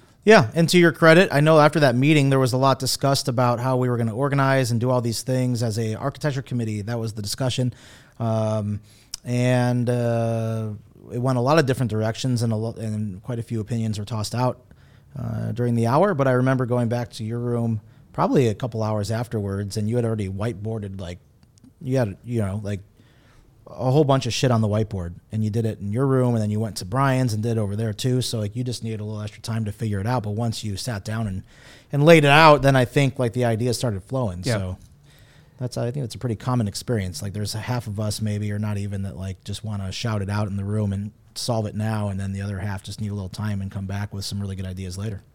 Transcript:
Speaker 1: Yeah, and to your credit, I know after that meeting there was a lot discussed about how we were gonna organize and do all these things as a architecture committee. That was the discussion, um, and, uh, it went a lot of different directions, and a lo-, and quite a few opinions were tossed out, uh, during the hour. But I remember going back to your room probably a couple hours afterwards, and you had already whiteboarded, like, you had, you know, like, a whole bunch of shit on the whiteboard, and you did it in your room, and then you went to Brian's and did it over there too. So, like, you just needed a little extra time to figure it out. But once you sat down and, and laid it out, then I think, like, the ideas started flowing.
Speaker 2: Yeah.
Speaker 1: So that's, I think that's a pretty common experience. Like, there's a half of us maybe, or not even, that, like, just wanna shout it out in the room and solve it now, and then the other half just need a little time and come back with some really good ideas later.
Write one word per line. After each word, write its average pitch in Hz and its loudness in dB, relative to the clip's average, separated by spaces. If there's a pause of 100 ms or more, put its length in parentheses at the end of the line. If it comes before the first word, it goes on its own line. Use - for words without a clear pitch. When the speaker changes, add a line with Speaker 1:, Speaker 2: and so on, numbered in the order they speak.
(240)
Speaker 1:
Yeah, 196 8
and 165 4
to 185 6
your 170 8
credit, 165 8
I 139 4
know 156 6
after 151 6
that 131 6
meeting 139 4
there 135 4
was 131 2
a 131 2
lot 131 2
discussed 135 0
about 123 2
how 131 0
we 127 2
were 123 0
gonna 113 0
organize 135 2
and 117 2
do 123 0
all 127 2
these 117 -2
things 127 0
as 113 -2
a 110 -2
architecture 139 -4
committee. 110 -4
That 117 -6
was 113 -6
the 113 -10
discussion, 123 -2 (480)
um, 110 -2 (440)
and, 123 2
uh, 113 0 (440)
it 120 -4
went 127 0
a 120 0
lot 143 4
of 143 4
different 123 0
directions, 110 -2
and 117 0
a 110 0
lo-, 110 -4
and 107 -6
quite 120 -8
a 117 -6
few 113 -6
opinions 110 -4
were 104 -8
tossed 107 -6
out, 123 -2 (560)
uh, 113 -4
during 120 0
the 113 2
hour. 160 2
But 135 2
I 131 4
remember 127 2
going 120 0
back 120 -4
to - -12
your 113 -6
room 117 -2 (300)
probably 160 2
a 104 0
couple 113 -6
hours 107 -2
afterwards, 101 -4
and 107 -2
you 113 0
had 117 2
already 110 -2
whiteboarded, 101 -6
like, 90 -10 (640)
you 131 0
had, 104 0
you 117 -2
know, 98 -2
like, 101 -4 (880)
a 107 -4
whole 151 6
bunch 135 2
of - -2
shit 127 2
on 117 4
the 110 2
whiteboard, 101 -2 (180)
and 110 -2
you 107 0
did 110 -2
it 110 -4
in 101 -6
your 123 0
room, 127 2
and 110 0
then 104 0
you 107 0
went 110 -4
to - -10
Brian's 127 0
and 107 -2
did 117 0
it 110 -2
over 101 -2
there 110 -2
too. 127 0
So, 117 -4
like, 104 -4
you 123 -4
just 120 -8
needed 110 -6
a 107 -8
little 107 -8
extra 107 -10
time 113 -4
to 104 -4
figure 104 -2
it 95 -2
out. 123 -2
But 104 -6
once 113 -4
you 101 -6
sat 104 -6
down 110 -4
and, 95 -6 (480)
and 143 2
laid 160 10
it 143 6
out, 151 10
then 135 6
I 127 4
think, 135 0
like, 120 0
the 123 0
ideas 117 0
started 104 -4
flowing. 107 -4
Speaker 2:
Yeah. 120 0
Speaker 1:
So 92 -4 (800)
that's, 123 -6
I 120 -2
think 139 -6
that's 110 -8
a 101 -14
pretty 117 -4
common 120 0
experience. 95 -4
Like, 101 -8
there's 104 -6
a 110 -8
half 123 -6
of 104 -6
us 107 -4
maybe, 104 -4
or 104 -4
not 107 -4
even, 101 -6
that, 98 -8
like, 95 -10
just - -10
wanna 98 -6
shout 110 -4
it 95 -6
out 104 -2
in 98 -4
the 98 -4
room 104 0
and 101 -4 (240)
solve 113 -2
it - -8
now, 107 -2
and 98 -6
then 98 -4
the 98 -4
other 101 -6
half 98 -6
just - -12
need 107 -4
a 101 -6
little 98 -6
time 104 -6
and 95 -6
come 98 -8
back 101 -6
with 98 -8
some 101 -6
really 98 -6
good 95 -8
ideas 92 -8
later. 101 -6 (140)